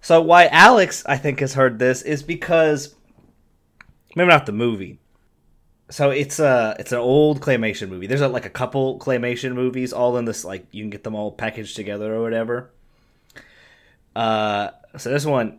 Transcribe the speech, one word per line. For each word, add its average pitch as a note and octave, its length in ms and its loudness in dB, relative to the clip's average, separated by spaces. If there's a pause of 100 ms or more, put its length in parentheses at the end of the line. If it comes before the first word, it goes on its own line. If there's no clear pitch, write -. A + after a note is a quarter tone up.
so E3 200 4
why E3+ 260 8
Alex, G3 600 6
I C#3 100 0
think, C#3 240 -4
has C3+ 140 -2
heard C3 240 2
this B2+ 240 0
is D3 200 -4
because, D#3+ 720 0 (1200)
maybe F3 120 4
not C#3+ 180 6
the G#2+ 60 -6
movie. G#2 460 -4 (920)
So C#3 200 0
it's C#3+ 300 -4
a, B2 380 2
it's - 140 -10
an A#2+ 60 -2
old C#3 420 2
claymation A2+ 480 -2
movie. F#2 180 -12
There's C3+ 140 -2
a, C#3 80 2
like, B2 180 -6
a F#2 40 -14
couple C3 480 -4
claymation B2 560 -4
movies B2+ 380 -4
all B2 240 0
in A#2+ 80 -4
this, A2 200 -8
like, F#2 280 -12
you G#2+ 100 -14
can G#2+ 80 -10
get G2+ 140 -16
them A2 100 -10
all G#2 180 -8
packaged A2 440 -12
together G#2 380 -8
or A2+ 80 -4
whatever. A2+ 480 -6 (1500)
Uh, G#2+ 540 -2 (260)
so - 140 -10
this C#3+ 140 -4
one, B2+ 340 -4